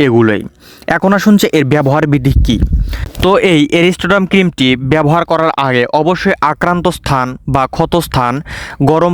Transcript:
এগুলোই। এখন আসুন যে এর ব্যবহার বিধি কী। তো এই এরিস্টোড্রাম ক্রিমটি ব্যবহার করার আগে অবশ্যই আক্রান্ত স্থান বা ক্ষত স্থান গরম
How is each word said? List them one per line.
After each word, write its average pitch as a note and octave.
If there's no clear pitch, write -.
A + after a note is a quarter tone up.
এগুলোই। A2+
এখন F#3+
আসুন G#3
যে G#3+
এর C#3+
ব্যবহার D3
বিধি C#3
কী। B2
তো F3+
এই D3+
এরিস্টোড্রাম F3+
ক্রিমটি F3
ব্যবহার D#3
করার D#3+
আগে B2
অবশ্যই F3+
আক্রান্ত F3
স্থান C3
বা C3+
ক্ষত E3
স্থান B2
গরম E3